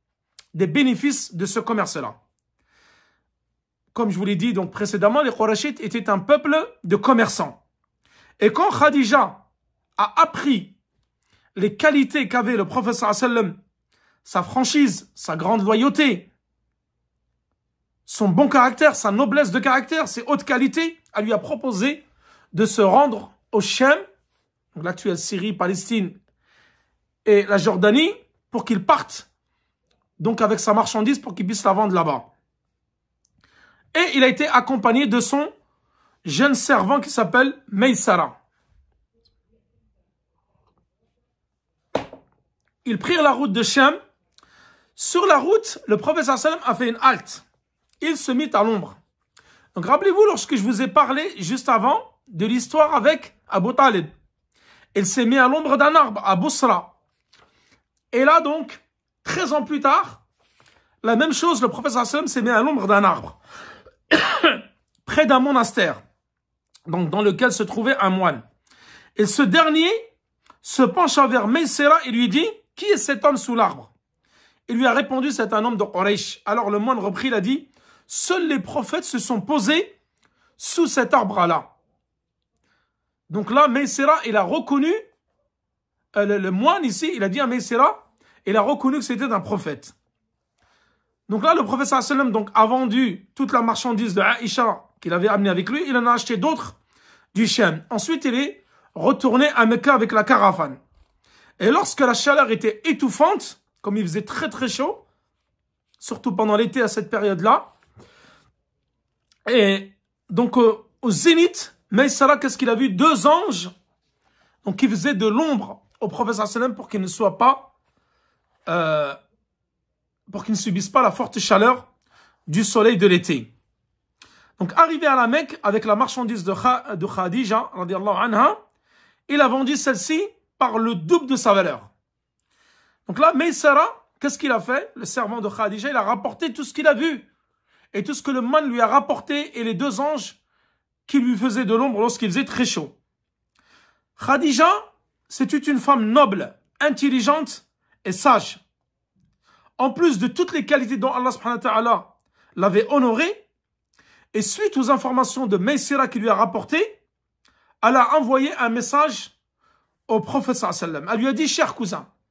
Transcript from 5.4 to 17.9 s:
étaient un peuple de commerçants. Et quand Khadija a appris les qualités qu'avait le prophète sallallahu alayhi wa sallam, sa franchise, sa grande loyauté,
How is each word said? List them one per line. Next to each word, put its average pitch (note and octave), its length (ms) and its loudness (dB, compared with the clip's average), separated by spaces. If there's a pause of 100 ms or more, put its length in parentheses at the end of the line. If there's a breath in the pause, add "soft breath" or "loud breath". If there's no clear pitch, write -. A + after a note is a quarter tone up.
étaient A3+ 280 -6
un G3 100 0
peuple D4 360 2 (300)
de F3+ 100 0
commerçants. G#3 680 0 (760 soft breath)
Et G#3+ 140 2
quand F#4 160 2
Khadija C#4 760 2 (520)
a G#3 240 2
appris C#4+ 560 -2 (800)
les G3+ 180 -2
qualités C#4+ 540 2
qu'avait A#3+ 260 -2
le G3+ 100 -2
prophète A#3 280 -4
sallallahu G#3 240 -2
alayhi A#3+ 180 0
wa A3+ 60 2
sallam, F#3 160 -4 (680)
sa F#3 200 -4
franchise, C4 720 0
sa - 200 -8
grande F#3+ 280 0
loyauté, A#3+ 680 0 (1700)